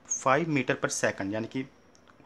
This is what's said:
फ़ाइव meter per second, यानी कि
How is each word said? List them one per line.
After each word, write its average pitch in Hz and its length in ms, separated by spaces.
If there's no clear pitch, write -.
फ़ाइव 147 400
meter 135 260
per 127 180
second, 104 400
यानी 110 140
कि 131 140